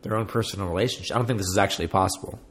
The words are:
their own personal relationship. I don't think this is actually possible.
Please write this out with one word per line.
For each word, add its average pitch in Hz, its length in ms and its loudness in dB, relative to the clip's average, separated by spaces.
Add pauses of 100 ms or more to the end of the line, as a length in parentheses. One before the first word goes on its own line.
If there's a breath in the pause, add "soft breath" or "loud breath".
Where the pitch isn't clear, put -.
their 107 140 -2
own 110 120 0
personal 101 400 -2
relationship. 95 480 -2
I 117 40 4
don't 117 80 2
think 117 120 0
this 95 80 -2
is 92 100 2
actually 98 300 2
possible. - 520 0 (120)